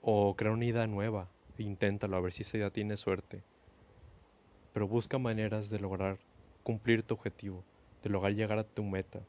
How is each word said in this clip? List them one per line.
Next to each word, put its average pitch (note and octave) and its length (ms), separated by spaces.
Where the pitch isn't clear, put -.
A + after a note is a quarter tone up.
O G2+ 360
crea G#2+ 160
una A#2 120
idea A#2 220
nueva, G#2 420
e A2+ 60
inténtalo, G2+ 520
a F#2 40
ver F2+ 120
si - 100
esa - 140
idea G2+ 140
tiene G#2 260
suerte. - 460
Pero G#2 140
busca A2+ 320
maneras G#2+ 500
de G#2+ 120
lograr F#2+ 380
cumplir A2+ 400
tu A2 120
objetivo, G2 500
de G2+ 60
lograr G2 220
llegar G#2+ 260
a G#2+ 60
tu G#2+ 200
meta F#2+ 440